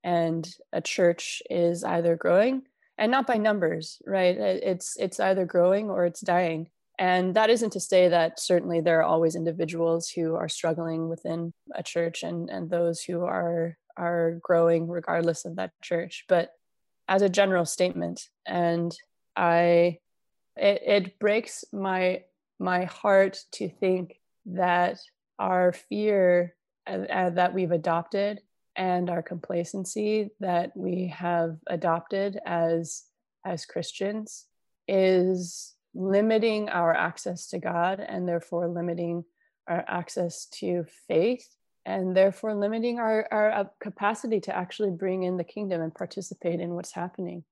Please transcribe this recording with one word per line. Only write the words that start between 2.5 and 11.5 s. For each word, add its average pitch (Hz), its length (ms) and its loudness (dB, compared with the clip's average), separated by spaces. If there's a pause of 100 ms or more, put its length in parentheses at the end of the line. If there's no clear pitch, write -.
and 214 140 2
not 262 140 2
by 240 120 0
numbers, 175 680 0
right? 185 320 2
It, 190 260 0
it's, - 340 -2
it's 202 220 -4
either 190 260 2
growing 190 440 2
or 190 160 0
it's 170 160 -4
dying. 165 480 0 (300)
And 185 360 2
that 220 140 4
isn't 226 220 2
to 196 80 -6
say 180 300 6
that 165 300 2
certainly 170 420 2
there 165 180 4
are 160 40 6
always 165 320 2
individuals 165 760 -2
who 165 260 -2
are 170 120 -2
struggling 165 640 -2
within 170 440 -6 (200)